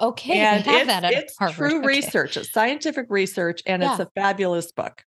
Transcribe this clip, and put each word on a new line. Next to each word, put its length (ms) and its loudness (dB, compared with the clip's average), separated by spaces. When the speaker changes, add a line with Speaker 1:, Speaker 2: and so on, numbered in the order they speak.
Speaker 1:
Okay, 320 -2
they 60 2
Speaker 2:
And 260 4
Speaker 1:
have 160 4
Speaker 2:
it's, 60 0
Speaker 1:
that 180 0
at 80 2
Speaker 2:
it's 240 -4
Speaker 1:
Harvard. 200 -2
Speaker 2:
true 220 0
Speaker 1:
Okay. 80 0
Speaker 2:
research. 500 0
It's 140 -10
scientific 580 -2
research, 560 -2
and 180 0
it's 140 0
Speaker 1:
Yeah. 80 -2
Speaker 2:
a 100 -18
fabulous 580 0
book. 300 -8